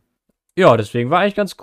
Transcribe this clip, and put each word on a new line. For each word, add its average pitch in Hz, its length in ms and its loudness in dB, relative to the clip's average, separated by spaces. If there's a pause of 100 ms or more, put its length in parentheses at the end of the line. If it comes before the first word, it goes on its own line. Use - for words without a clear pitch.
(560)
Ja, 160 200 4
deswegen 120 340 -4
war - 100 0
eigentlich 196 140 -2
ganz 208 280 -6